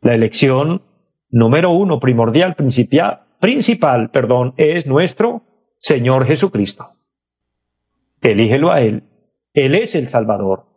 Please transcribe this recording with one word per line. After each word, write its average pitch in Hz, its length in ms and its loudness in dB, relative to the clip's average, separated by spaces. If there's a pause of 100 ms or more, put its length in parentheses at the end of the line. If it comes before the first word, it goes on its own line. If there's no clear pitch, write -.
La 120 140 2
elección 135 640 0 (480)
número 123 400 2
uno, 175 300 0
primordial, 127 560 0
principia-, 131 720 -2 (120)
principal, 170 720 0
perdón, 123 460 0
es 160 280 0
nuestro 185 580 -2 (360)
Señor 131 460 0
Jesucristo. 143 680 -2 (1300)
Elígelo 117 500 2
a 143 100 2
Él. 107 220 -2 (500)
Él 139 220 0
es 226 200 -2
el 139 120 -4
Salvador. 104 580 -4 (120)